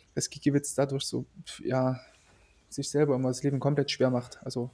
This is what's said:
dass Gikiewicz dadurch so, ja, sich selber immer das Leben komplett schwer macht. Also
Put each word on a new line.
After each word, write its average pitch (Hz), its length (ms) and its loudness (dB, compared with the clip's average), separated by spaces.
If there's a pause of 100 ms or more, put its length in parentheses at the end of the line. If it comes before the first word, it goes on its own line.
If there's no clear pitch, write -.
(140)
dass - 160 -4
Gikiewicz 143 440 0
dadurch 139 300 0
so, - 220 -4 (360)
ja, 127 380 0 (720)
sich - 200 -6
selber 147 240 4
immer 127 140 2
das 123 140 -2
Leben 139 180 2
komplett 143 300 2
schwer 131 200 4
macht. 123 320 -2
Also 123 320 -4